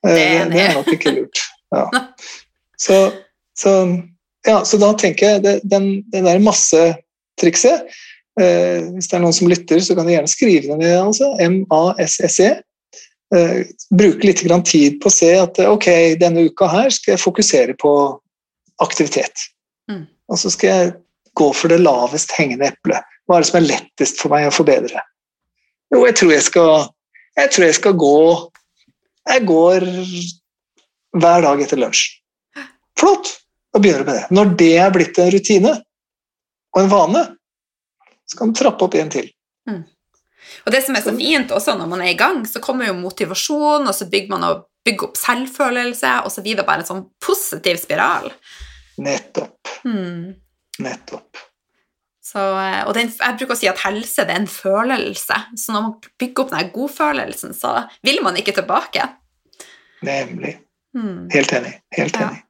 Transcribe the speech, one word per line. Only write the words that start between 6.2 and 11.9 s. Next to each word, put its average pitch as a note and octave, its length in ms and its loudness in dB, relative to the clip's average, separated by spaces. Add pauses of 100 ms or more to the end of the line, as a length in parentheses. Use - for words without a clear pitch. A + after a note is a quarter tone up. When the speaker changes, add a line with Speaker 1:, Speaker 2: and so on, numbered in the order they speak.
Speaker 1:
der F3+ 160 4
massetrikset, E3+ 1500 2 (480)
eh, F3 400 2 (140)
hvis F#3 180 -10
det F3+ 60 -2
er F3 80 0
noen E3 100 2
som F3 160 2
lytter, E3+ 320 0
så F#3 140 -4
kan E3 100 -2
de F3 80 2
gjerne D3+ 160 -2
skrive D#3 380 2
det D3+ 100 -4
ned, E3+ 220 2
altså, B3 320 0 (100)
M F#3 140 2 (180)
A D#3+ 60 4 (180)